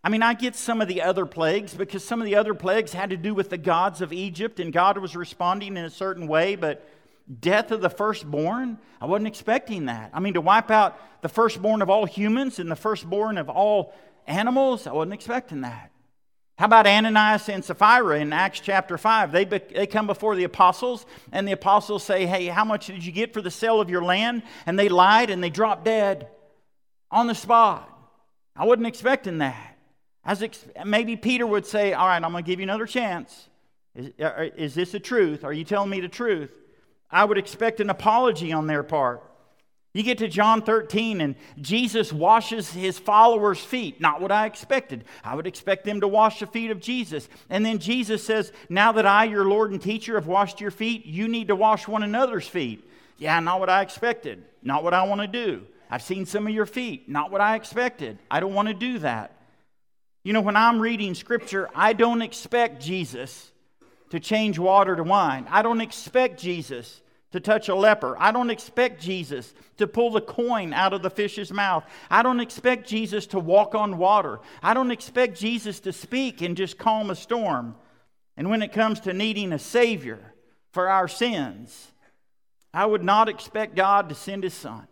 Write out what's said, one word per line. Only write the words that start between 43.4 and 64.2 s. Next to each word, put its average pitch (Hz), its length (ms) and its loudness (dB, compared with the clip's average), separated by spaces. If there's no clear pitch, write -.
feet. 208 420 -8
Not 156 180 2
what 190 100 -4
I 214 140 2
expected. 220 600 -6
I 208 100 -8
would 160 120 -8
expect 190 400 -2
them 208 160 -2
to 202 60 2
wash 214 320 4
the 208 60 -8
feet 226 240 -6
of 208 80 -4
Jesus. 190 480 -8
And 208 160 0
then 220 140 0
Jesus 214 440 -2
says, 220 300 -2
"Now 202 240 4
that 208 140 4
I, 208 180 6
your 208 220 0
Lord 208 260 2
and 185 80 -6
teacher, 214 360 -4
have 165 100 -2
washed 190 340 0
your 208 100 -6
feet, 226 360 -6
you 175 200 -6
need 226 220 -4
to 202 80 2
wash 214 320 2
one 214 140 -2
another's 220 440 -2
feet." 123 400 -6
Yeah, 156 240 0
not 175 200 -2
what 185 100 -2
I 190 100 4
expected. 196 640 -6
Not 143 220 -2
what 170 80 2
I 185 120 4
wanna 202 220 -2
do. 190 400 -6
"I've 123 140 -8
seen 190 240 -8
some 208 200 -4
of 214 60 -4
your 214 140 -2
feet. 220 420 -8
Not 147 220 -4
what 196 100 -2
I 208 140 4
expected. 220 640 -6
I 147 100 2
don't 196 120 -4
wanna 208 220 0
do 240 240 -6
that." 120 340 -4
You 202 100 -2
know, 220 80 2
when 202 140 0
I'm 226 240 4
reading 214 340 -2
Scripture, 196 600 -6
I 214 200 2
don't 233 260 2
expect 226 640 -4
Jesus 139 680 -8
to 170 100 -6